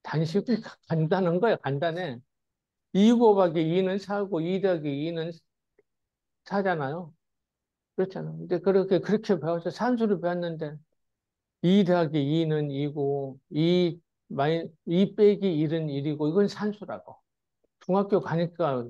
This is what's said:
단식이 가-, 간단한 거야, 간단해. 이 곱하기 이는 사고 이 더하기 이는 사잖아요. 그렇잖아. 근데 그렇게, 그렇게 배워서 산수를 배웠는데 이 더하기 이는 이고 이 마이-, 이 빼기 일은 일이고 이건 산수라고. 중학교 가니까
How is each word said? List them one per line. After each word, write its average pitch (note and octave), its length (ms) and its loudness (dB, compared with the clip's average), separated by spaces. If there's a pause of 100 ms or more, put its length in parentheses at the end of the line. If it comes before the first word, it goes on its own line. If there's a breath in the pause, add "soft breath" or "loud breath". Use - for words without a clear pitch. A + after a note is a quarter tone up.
단식이 E3 580 -2
가-, - 140 -16 (120)
간단한 E3+ 520 0
거야, G#3 180 2
간단해. D3 600 -4 (760)
이 G#3 200 6
곱하기 G3 480 4 (160)
이는 F#3+ 220 0
사고 G3 420 -4
이 F3+ 200 -2
더하기 D3+ 460 -2
이는 E3 240 -6 (1120)
사잖아요. E3+ 680 -4 (840)
그렇잖아. F3 380 -4
근데 E3+ 260 -6
그렇게, F#3+ 400 2
그렇게 G3 400 0
배워서 E3+ 320 -4
산수를 G#3+ 500 -2
배웠는데 E3 540 -6 (880)
이 G3 220 6
더하기 D#3 560 2
이는 D3+ 300 0
이고 C#3 680 -4 (120)
이 E3+ 480 2 (300)
마이-, D#3+ 400 -2 (180)
이 F3+ 280 2
빼기 G3 440 4
일은 D#3+ 300 0
일이고 D3 400 -2
이건 G3+ 180 2
산수라고. G3 720 -8 (640)
중학교 G3 400 2
가니까 D#3+ 680 -2